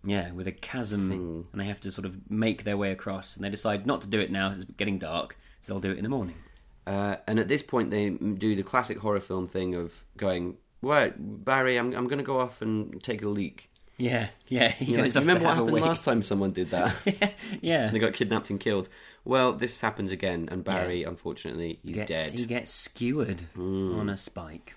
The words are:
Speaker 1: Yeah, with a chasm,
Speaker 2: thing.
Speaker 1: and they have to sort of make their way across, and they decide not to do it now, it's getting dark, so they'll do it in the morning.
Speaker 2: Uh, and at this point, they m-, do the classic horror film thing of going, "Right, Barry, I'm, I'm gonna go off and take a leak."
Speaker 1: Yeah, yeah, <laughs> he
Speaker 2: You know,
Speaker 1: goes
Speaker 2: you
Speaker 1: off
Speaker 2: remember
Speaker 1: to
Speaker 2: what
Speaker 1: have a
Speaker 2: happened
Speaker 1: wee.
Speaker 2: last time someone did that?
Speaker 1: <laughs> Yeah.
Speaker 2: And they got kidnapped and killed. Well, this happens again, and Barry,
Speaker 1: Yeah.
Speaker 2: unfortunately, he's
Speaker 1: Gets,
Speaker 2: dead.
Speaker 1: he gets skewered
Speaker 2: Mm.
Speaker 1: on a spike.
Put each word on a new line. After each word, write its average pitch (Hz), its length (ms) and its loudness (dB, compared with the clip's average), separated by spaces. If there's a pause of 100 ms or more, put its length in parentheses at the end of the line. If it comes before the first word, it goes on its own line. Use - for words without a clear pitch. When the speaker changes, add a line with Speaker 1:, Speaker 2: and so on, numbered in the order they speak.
Speaker 1:
Yeah, 95 280 0
with 90 140 -6
a 92 40 -4
chasm, 101 580 -2
Speaker 2:
thing. 85 420 -4
Speaker 1:
and 101 80 -8
they 98 60 -2
have 101 160 -6
to 98 100 -8
sort 95 140 -8
of 92 240 -10
make 107 340 0
their 104 140 0
way 101 140 0
across, 95 440 -6
and - 80 -8
they 101 60 -2
decide 104 380 -2
not 139 160 0
to 104 40 -10
do 104 120 2
it 98 120 0
now, 95 200 0
it's 95 140 -8
getting 101 340 -2
dark, 82 360 -4 (260)
so - 120 -8
they'll 98 80 -4
do 95 100 0
it - 60 -2
in 95 60 -4
the 113 60 -2
morning. 98 260 -2 (500)
Speaker 2:
Uh, 98 300 0 (100)
and 110 140 2
at 95 80 2
this 139 160 2
point, 120 260 0
they 104 180 2
m-, 98 280 -2
do 104 200 2
the 98 80 0
classic 120 360 0
horror 104 220 2
film 92 260 -4
thing 92 280 -2
of 85 280 -6 (140)
going, 90 400 0 (240)
"Right, 135 360 4
Barry, 123 600 2
I'm, 120 160 0
I'm 123 160 -2
gonna 143 140 -2
go 135 160 0
off 123 220 -2
and 110 400 -2
take 107 220 -4
a 104 60 0
leak." 101 400 -4 (280)
Speaker 1:
Yeah, 120 300 0 (220)
yeah, 123 200 6
<laughs> - 100 -4
he 131 120 0
Speaker 2:
You 117 60 6
know, 127 60 6
Speaker 1:
goes 123 120 4
Speaker 2:
you 131 60 8
Speaker 1:
off 151 60 6
Speaker 2:
remember 175 140 8
Speaker 1:
to 165 40 4
Speaker 2:
what 165 100 6
Speaker 1:
have 120 80 4
a - 40 4
Speaker 2:
happened 151 80 4
Speaker 1:
wee. 160 140 6
Speaker 2:
last 165 140 0
time 117 180 4
someone 98 300 2
did 90 200 0
that? 90 220 2 (120)
Speaker 1:
<laughs> 202 560 0
Yeah. 160 240 4
Speaker 2:
And 107 100 2
they 110 40 4
got 107 140 4
kidnapped 110 360 0
and 101 100 -2
killed. 101 300 0 (340)
Well, 127 300 4
this 120 260 -4
happens 104 320 0
again, 90 400 -2
and 90 140 -4
Barry, 90 380 0
Speaker 1:
Yeah. 73 40 -4
Speaker 2:
unfortunately, 82 760 -6
he's 87 140 -8
Speaker 1:
Gets, 104 140 -4
Speaker 2:
dead. 80 300 -2
Speaker 1:
he 120 60 -2
gets 120 260 -6
skewered 120 720 -2 (120)
Speaker 2:
Mm. 95 420 -2
Speaker 1:
on 101 120 -2
a 98 80 -4
spike. - 600 -12